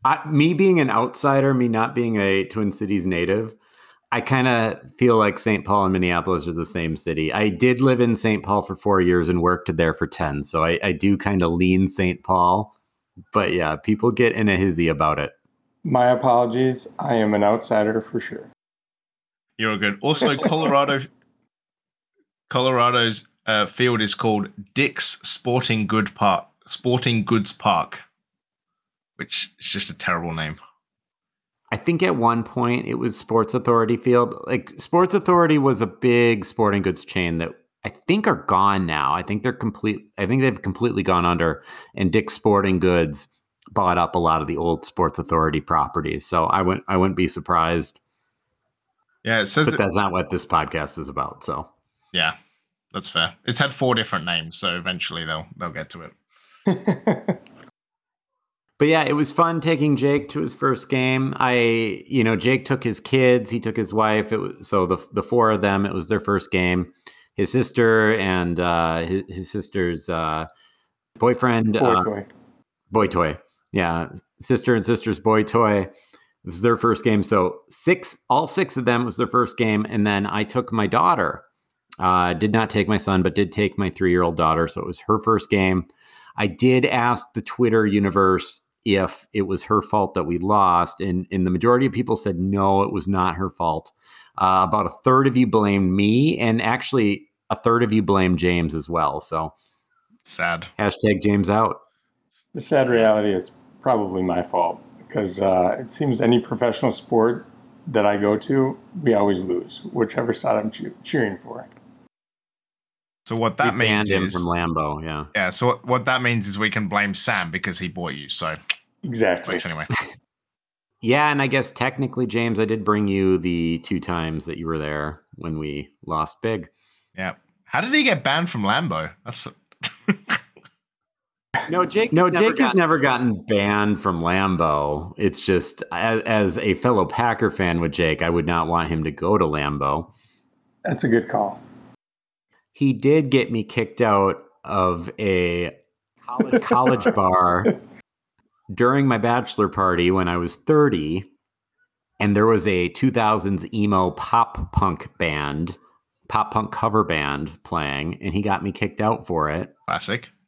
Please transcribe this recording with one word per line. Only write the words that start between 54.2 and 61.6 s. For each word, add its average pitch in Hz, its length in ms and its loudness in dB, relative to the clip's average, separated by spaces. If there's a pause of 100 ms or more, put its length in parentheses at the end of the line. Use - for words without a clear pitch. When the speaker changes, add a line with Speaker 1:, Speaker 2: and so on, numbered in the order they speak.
Speaker 3:
names, 82 300 -6
so 87 200 -4
eventually 87 480 -8
they'll, 80 220 -8 (100)
they'll 90 140 -8
get 78 200 -12
to 85 120 -18 (640)
it. - 800 -2
Speaker 2:
<laughs> - 40 -20 (1300)
Speaker 1:
But 147 100 2
yeah, 160 160 2
it - 80 0
was 147 180 0
fun 165 300 0
taking 151 360 2
Jake 143 340 0
to 147 100 -6
his 156 120 -4
first 135 360 -4
game. 131 480 0
I, 117 720 0